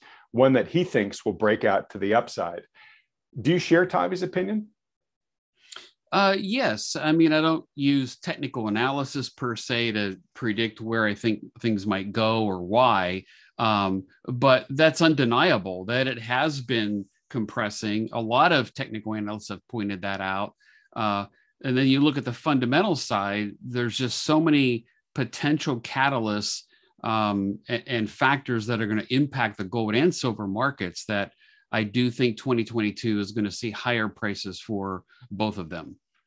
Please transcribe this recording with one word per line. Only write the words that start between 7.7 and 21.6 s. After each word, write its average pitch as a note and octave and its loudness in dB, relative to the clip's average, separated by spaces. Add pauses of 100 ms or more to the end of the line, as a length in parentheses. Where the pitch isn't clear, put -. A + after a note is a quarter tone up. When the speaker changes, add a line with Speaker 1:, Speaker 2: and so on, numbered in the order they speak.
Speaker 2:
use C#3 0
technical C3 -6
analysis C3+ -2
per A#2+ -6
se A#2 -2
to G2+ -2 (160)
predict A2+ -2
where A2+ 0
I G#2 0
think G#2+ 0 (220)
things G#2 0
might G2 -2
go A2+ 2
or F#2+ -2
why, F#2+ 2 (340)
um, G2+ 2 (220)
but B2+ 4
that's D#3 4
undeniable B2 2
that B2 0
it A#2+ -6
has C3 -2
been G#2+ -2 (240)
compressing. A2 -4
A A#2 -4
lot A#2 4
of C3 0
technical A2 -8
analysts G#2+ -6
have F#2+ -12
pointed G2+ -6
that G2 -4
out. F#2+ -4 (400)
Uh, G#2 -2 (360)